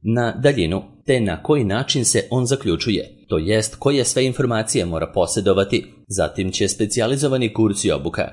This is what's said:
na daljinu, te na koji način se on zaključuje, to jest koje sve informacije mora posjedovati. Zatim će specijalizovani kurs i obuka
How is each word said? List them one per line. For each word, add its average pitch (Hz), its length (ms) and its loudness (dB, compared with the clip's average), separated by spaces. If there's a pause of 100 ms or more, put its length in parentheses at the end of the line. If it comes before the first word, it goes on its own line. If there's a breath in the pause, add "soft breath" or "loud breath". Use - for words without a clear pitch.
na 117 280 0
daljinu, 104 520 0 (220)
te 131 140 2
na 95 240 -2
koji 147 200 2
način 117 420 0
se - 260 0
on 127 140 2
zaključuje, 107 840 -2
to 101 80 2
jest 107 380 0
koje 139 280 0
sve 131 220 0
informacije 120 600 0
mora 82 280 -4
posjedovati. 98 720 2 (220)
Zatim 92 440 -2
će 101 160 0
specijalizovani 120 840 0
kurs 107 320 2
i 92 60 4
obuka 73 420 -2